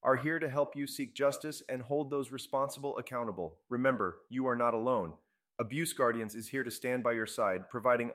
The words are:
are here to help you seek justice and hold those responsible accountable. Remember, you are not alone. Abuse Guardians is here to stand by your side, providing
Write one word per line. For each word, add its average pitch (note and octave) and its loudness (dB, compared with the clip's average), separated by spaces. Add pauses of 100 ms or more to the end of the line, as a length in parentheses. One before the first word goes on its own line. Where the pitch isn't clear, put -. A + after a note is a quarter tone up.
are C3 6
here D3+ 0
to D#3 0
help C#3+ 2
you C#3+ -4
seek C3+ -6
justice C#3+ 0
and B2+ -4
hold C#3+ -2
those C#3 -4
responsible C3+ -2
accountable. G#2+ -6 (100)
Remember, A#2+ 2 (100)
you C3 0
are B2 2
not A#2+ 2
alone. A2+ 0 (460)
Abuse C#3+ -2
Guardians A2+ 2
is A2 -10
here C3+ -2
to A#2+ -6
stand B2+ -2
by A#2 4
your A2+ 0
side, F#2+ 0
providing A#2+ 2